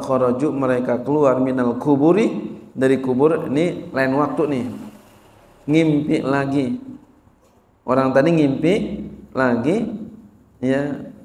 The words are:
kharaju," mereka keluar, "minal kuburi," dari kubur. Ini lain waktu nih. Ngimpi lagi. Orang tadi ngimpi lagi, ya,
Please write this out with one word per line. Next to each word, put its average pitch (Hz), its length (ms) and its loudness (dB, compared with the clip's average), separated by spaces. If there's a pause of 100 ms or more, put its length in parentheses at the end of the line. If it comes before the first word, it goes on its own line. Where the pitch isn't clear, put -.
kharaju," 127 480 0
mereka 127 480 -2
keluar, 131 400 2
"minal 127 400 0
kuburi," 151 800 2 (200)
dari 131 240 2
kubur. 131 480 0
Ini 160 400 -2
lain 131 240 -2
waktu 147 320 0
nih. 131 200 -2 (1040)
Ngimpi 156 540 2
lagi. 139 440 0 (1200)
Orang 131 240 2
tadi 143 240 4
ngimpi 156 380 2 (580)
lagi, 127 440 0 (840)
ya, 143 480 -2 (140)